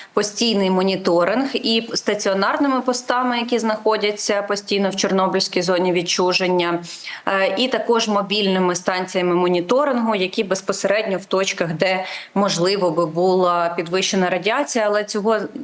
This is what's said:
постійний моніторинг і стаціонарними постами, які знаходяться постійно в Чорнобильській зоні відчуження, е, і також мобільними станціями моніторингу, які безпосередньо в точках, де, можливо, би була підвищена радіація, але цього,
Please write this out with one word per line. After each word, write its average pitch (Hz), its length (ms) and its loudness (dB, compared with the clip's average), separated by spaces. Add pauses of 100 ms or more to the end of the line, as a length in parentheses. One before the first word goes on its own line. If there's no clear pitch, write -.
(120)
постійний 202 580 0
моніторинг 190 840 2
і 226 420 -2
стаціонарними 226 840 0
постами, 247 580 -2
які 233 200 0
знаходяться 214 840 0
постійно 202 480 -2
в 190 60 -6
Чорнобильській 185 680 2
зоні 180 300 2
відчуження, 180 840 0 (480)
е, 196 300 0
і 254 120 0
також 226 400 0
мобільними 196 680 0
станціями 180 600 0
моніторингу, 220 800 2
які 190 300 -2
безпосередньо 196 720 -2
в - 60 -10
точках, 185 480 -2
де, 185 320 0 (300)
можливо, 180 280 0 (280)
би 165 160 0
була 175 680 2
підвищена 185 540 0
радіація, 220 560 0
але 208 180 0
цього, 214 320 0 (280)